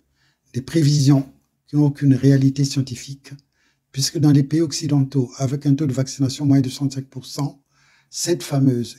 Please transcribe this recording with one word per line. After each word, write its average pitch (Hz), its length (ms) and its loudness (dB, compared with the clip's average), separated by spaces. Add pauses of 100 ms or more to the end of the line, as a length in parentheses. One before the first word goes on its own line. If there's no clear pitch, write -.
(540)
Des 123 80 -6
prévisions 147 680 2 (360)
qui 147 100 -6
n'ont 147 80 4
aucune 139 300 2
réalité 135 500 4
scientifique, 135 680 -6 (580)
puisque 135 240 -4
dans 151 160 4
les 139 120 6
pays 151 180 -2
occidentaux, 139 760 -2
avec 135 300 -4
un 143 80 4
taux 151 120 0
de 127 60 -2
vaccination 131 540 -4
moyen 139 160 4
de 127 80 -6
soixante-cinq 135 340 -6
pour - 220 -16
cent, - 360 -10 (500)
cette - 300 -4
fameuse 131 560 -2